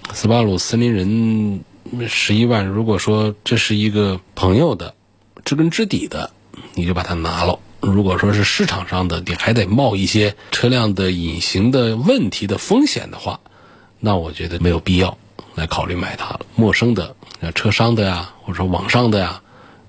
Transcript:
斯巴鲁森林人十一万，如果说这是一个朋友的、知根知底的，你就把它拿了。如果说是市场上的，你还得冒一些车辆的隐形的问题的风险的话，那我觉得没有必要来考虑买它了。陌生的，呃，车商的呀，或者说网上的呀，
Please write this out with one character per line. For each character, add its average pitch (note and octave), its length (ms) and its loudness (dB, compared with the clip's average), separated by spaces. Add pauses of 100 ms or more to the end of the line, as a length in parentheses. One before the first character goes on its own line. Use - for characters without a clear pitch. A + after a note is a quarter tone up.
(120)
斯 - 160 0
巴 A#2 140 4
鲁 G2 160 2
森 A2+ 220 -2
林 A#2+ 120 2
人 G#2+ 720 0 (440)
十 - 260 0
一 A2+ 120 4
万， A2 200 2
如 G2+ 180 -2
果 G#2+ 140 2
说 G#2+ 360 0 (100)
这 A#2+ 120 0
是 A2 180 0
一 G#2 160 0
个 G2+ 300 0 (140)
朋 F#2 220 2
友 D3 180 4
的、 E2+ 200 -10 (500)
知 - 100 -4
根 D#3+ 160 2
知 A3 160 0
底 - 200 -2
的， - 240 -8 (440)
你 F2 120 -2
就 F2+ 80 0
把 F2 80 -2
它 F2 120 -6
拿 E2+ 300 -4
了。 - 140 0 (220)
如 G2 220 2
果 F#2 160 0
说 G2+ 140 2
是 G2+ 120 2
市 G3 220 0
场 F#2+ 200 -4
上 F#2 220 -2
的， E2+ 180 -4
你 F2 80 -6
还 - 180 0
得 G#2+ 140 2
冒 A2 300 2
一 F#2+ 100 0
些 G#2 280 2 (160)
车 - 180 0
辆 A#2 260 2
的 F#2+ 160 0
隐 E2+ 300 -4
形 G2 300 2
的 A#2+ 260 2
问 D3+ 340 2
题 - 160 -6
的 F#2+ 120 -2
风 C4+ 280 2
险 - 240 -4
的 - 80 -14
话， - 220 -6 (580)
那 G#2 180 0
我 E2 160 -4
觉 E2+ 160 -8
得 E2+ 120 -6
没 F2 80 2
有 E2+ 100 2
必 F2+ 200 2
要 F2+ 180 0 (380)
来 E2 120 -4
考 - 200 -4
虑 F2 80 -6
买 - 220 -6
它 - 100 -8
了。 - 140 -10 (140)
陌 A2 180 4
生 A#2+ 220 2
的， - 220 -4 (240)
呃， E2 120 -6
车 - 180 0
商 A#2 240 2
的 G#2+ 100 2
呀， F2+ 280 -4 (100)
或 G2+ 100 -8
者 E2+ 40 -8
说 F#2+ 100 -2
网 F2+ 220 -2
上 A#2+ 220 2
的 G#2 80 2
呀， F2 220 -4 (480)